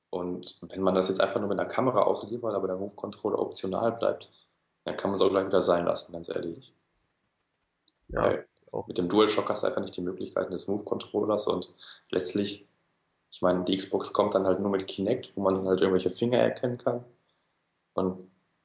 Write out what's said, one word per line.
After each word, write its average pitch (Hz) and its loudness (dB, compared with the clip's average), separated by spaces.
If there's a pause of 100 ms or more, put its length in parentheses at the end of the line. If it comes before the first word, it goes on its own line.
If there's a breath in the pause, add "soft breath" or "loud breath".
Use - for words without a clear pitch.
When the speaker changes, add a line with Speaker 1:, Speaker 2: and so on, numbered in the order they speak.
(100)
Speaker 1:
Und 90 -6
wenn 90 -8
man 95 4
das 95 4
jetzt 95 2
einfach - 2
nur 101 -2
mit 95 0
einer 90 -2
Kamera 113 2
ausliefert, 110 0
aber 92 -2
der 92 -4
Move-Controller 101 -4
optional 98 -2
bleibt, - -2 (560 soft breath)
dann - -8
kann - -2
man's 98 0
auch 95 6
gleich 95 2
wieder 95 4
sein 87 2
lassen, - -2
ganz 85 -10
ehrlich. - -8 (1300)
Speaker 2:
Ja, - 0
Speaker 1:
Weil - 2 (240)
Speaker 2:
auch. - -6
Speaker 1:
mit - -4
dem 87 0
DualShock 104 4
hast 90 -2
du 98 2
einfach 101 0
nicht 98 -8
die 90 -4
Möglichkeiten 92 -4
des 90 -6
Move-Controllers 104 -2
und 90 -2 (380 loud breath)
letztlich, - -2 (640)
ich - -18
meine, 90 2
die 95 2
Xbox - -2
kommt 104 2
dann 95 2
halt 95 2
nur 101 0
mit 98 0
Kinect, 107 -2
wo 101 -2
man 98 4 (100)
halt 95 4
irgendwelche 95 2
Finger 120 2
erkennen 120 2
kann. 123 -4 (920)
Und - -2 (360)